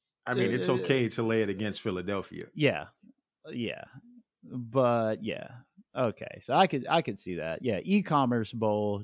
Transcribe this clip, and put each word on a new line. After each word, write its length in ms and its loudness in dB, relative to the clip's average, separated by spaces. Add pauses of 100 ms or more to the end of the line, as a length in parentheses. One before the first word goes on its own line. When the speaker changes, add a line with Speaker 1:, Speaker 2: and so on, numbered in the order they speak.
(260)
Speaker 1:
I 80 0
mean, 180 2
it's 160 0
Speaker 2:
Uh, 60 4
Speaker 1:
okay 340 2
to 140 -2
lay 200 4
it 60 2
against 320 -2
Philadelphia. 720 -4
Speaker 2:
Yeah. 300 2 (680)
Yeah. 340 -6 (600)
But 800 2
yeah. 240 -6 (460)
Okay. 460 -4
So 140 -2
I 120 6
could, 220 -2
I 140 4
could 160 -4
see 180 -6
that. 260 -4
Yeah. 200 0
E-commerce 680 2
bowl, 520 0